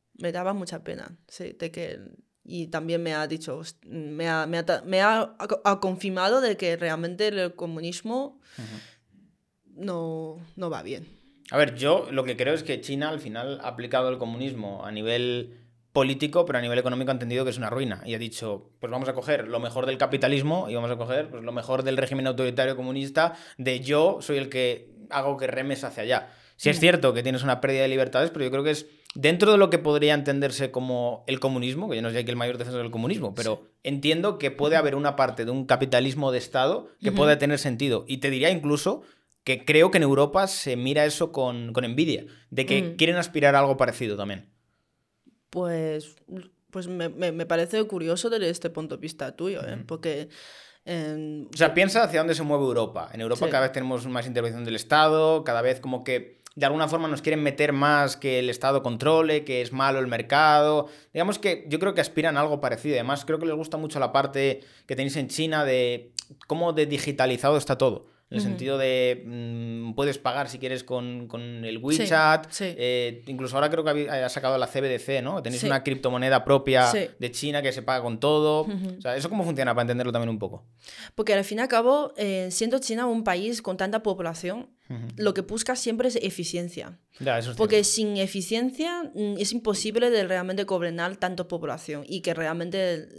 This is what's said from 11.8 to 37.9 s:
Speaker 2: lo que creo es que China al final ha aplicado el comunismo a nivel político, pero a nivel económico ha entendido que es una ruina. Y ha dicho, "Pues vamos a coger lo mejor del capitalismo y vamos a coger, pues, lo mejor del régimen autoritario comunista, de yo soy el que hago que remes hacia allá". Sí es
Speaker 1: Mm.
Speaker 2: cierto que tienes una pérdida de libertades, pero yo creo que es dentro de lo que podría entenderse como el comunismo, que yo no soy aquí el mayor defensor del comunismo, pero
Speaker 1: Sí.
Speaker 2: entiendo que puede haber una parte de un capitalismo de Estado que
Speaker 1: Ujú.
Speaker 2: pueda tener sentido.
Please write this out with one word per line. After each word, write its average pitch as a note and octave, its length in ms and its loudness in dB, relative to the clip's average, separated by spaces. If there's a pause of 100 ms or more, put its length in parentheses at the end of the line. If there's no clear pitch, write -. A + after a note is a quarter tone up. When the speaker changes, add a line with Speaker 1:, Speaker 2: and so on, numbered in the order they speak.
Speaker 2:
lo C3+ 140 0
que B2+ 120 -4
creo B2+ 180 2
es D#3 80 -4
que C#3 180 -4
China C#3 300 -4
al D#3 100 -6
final B2+ 420 -10
ha A#2+ 60 -8
aplicado A#2+ 400 0
el B2+ 100 -2
comunismo A#2 640 -8
a G#2 80 -10
nivel A#2+ 680 -2 (340)
político, C#3+ 540 2
pero C3 120 -2
a A#2+ 40 0
nivel A#2+ 160 0
económico B2+ 320 0
ha C3 40 0
entendido B2 300 -2
que B2+ 60 0
es A2+ 80 -6
una A#2 120 -4
ruina. A#2+ 360 -4
Y A#2 80 -6
ha A2 40 -4
dicho, A2 520 -8 (100)
"Pues A#2 100 -8
vamos C3 180 -4
a C3 60 -2
coger B2+ 340 -2
lo A#2 120 -2
mejor B2+ 260 -2
del C3 120 -2
capitalismo C#3 720 2
y A#2 40 -4
vamos A#2+ 160 -2
a A#2+ 60 -2
coger, B2+ 340 -2
pues, A#2+ 120 -12
lo A#2 100 -8
mejor B2+ 300 -2
del C3 160 0
régimen C3 280 -2
autoritario C3 500 0
comunista, C#3 580 0 (240)
de B2+ 220 -2
yo D3 400 4
soy C#3+ 180 -2
el C3+ 100 -4
que B2+ 420 -2 (200)
hago C#3 260 0
que C3 100 -4
remes C3 380 -4
hacia A#2 200 -8
allá". A#2 240 0 (280)
Sí - 140 2
es D3 80 2
Speaker 1:
Mm. - 20 -4
Speaker 2:
cierto D#3 340 6
que A#2+ 80 0
tienes B2+ 200 -2
una C3 180 2
pérdida C3+ 220 2
de C3+ 60 4
libertades, C3 420 2
pero D#3 140 -4
yo B2+ 60 0
creo C3+ 140 0
que D#3 60 2
es D3 160 -4 (280)
dentro F3 380 6
de G3+ 60 10
lo G3 100 10
que E3 100 4
podría D3 360 4
entenderse C#3 560 0
como B2 560 -4
el C3 140 -2
comunismo, C3+ 500 -2
que B2 60 -2
yo A2 60 -4
no A#2 60 -2
soy A#2 100 -2
aquí A#2+ 120 -2
el A#2+ 60 -4
mayor A#2+ 200 -2
defensor A#2+ 260 -6
del A#2 80 -6
comunismo, A#2 440 -4
pero A2 300 -2
Speaker 1:
Sí. - 40 -20 (160)
Speaker 2:
entiendo D#3 540 0
que C#3 120 -2
puede D3 260 2
haber D3+ 180 4
una C#3+ 220 0
parte B2 280 0
de A#2 60 -4
un C3 160 -4
capitalismo C3 640 2
de B2 60 0
Estado C3+ 500 0 (140)
que - 80 0
Speaker 1:
Ujú. G2 80 0
Speaker 2:
pueda D3 200 8
tener C#3+ 200 2
sentido. B2 500 0